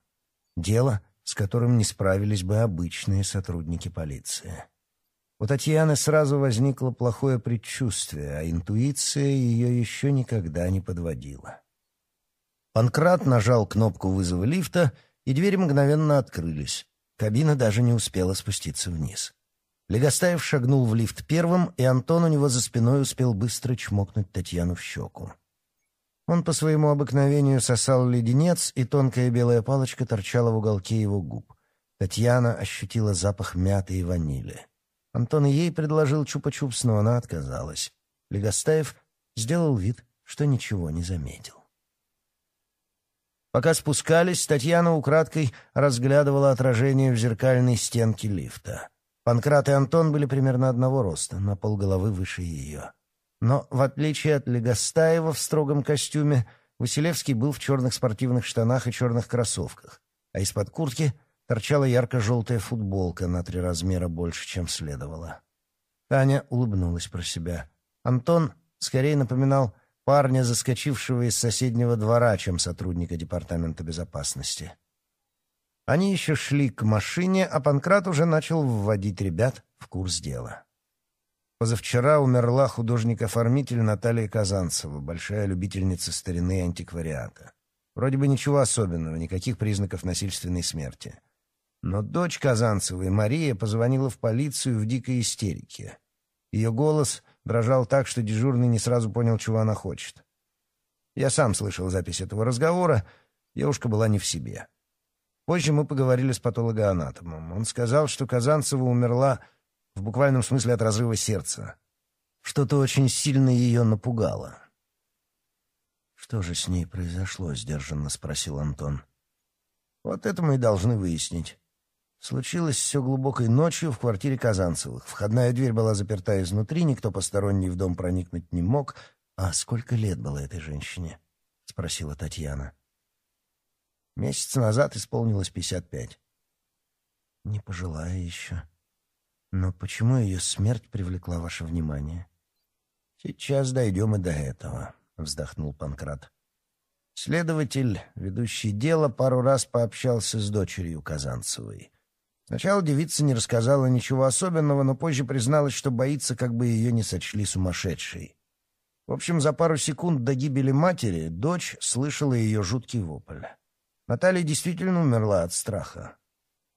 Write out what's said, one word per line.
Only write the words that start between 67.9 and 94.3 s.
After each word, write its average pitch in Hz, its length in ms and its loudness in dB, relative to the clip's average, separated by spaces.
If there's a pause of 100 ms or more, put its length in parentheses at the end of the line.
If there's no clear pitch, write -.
Антон 127 500 2 (260)
скорее 139 380 0
напоминал 135 580 2 (300)
парня, 131 380 4
заскочившего 120 840 0
из 110 80 -2
соседнего 120 600 0
двора, 113 420 4
чем 87 200 -2
сотрудника 87 580 -4
Департамента 82 680 -6
безопасности. 73 880 -8 (1120)
Они 180 260 2
ещё 160 220 0
шли 139 360 2
к - 120 -8
машине, 175 640 2
а 156 140 0
Панкрат 165 480 2
уже 160 160 2
начал 160 380 2
вводить 104 580 0
ребят 98 440 -2 (140)
в - 100 -20
курс 90 320 -4
дела. 62 440 -10 (920)
Позавчера 123 640 2
умерла 123 480 4
художник-оформитель 117 1120 0
Наталья 110 460 2
Казанцева, 90 720 -2
большая 85 460 -4
любительница 92 640 -2
старины 90 480 -2
и - 20 0
антиквариата. 82 920 -8 (440)
Вроде 131 200 0
бы 139 120 2
ничего 143 300 2
особенного, 85 580 0
никаких 92 420 -4
признаков 101 460 -2
насильственной 90 580 -4
смерти. - 560 -8 (640)
Но 95 180 -4
дочь 156 380 -4
Казанцевой, 104 720 0
Мария, 113 460 0
позвонила 120 520 0
в - 100 -10
полицию 123 600 -2